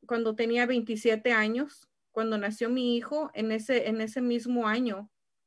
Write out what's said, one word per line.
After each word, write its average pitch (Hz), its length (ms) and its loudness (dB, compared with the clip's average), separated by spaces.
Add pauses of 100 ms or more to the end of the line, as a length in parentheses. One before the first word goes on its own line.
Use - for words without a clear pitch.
cuando 226 300 -2
tenía 233 300 2
veintisiete 233 640 2
años, 226 560 0 (220)
cuando 220 260 0
nació 214 320 -2
mi 247 260 0
hijo, 285 380 -2
en 220 200 -2
ese, 220 360 0
en 220 140 -2
ese 220 180 -4
mismo 240 480 0
año, 214 420 -2 (360)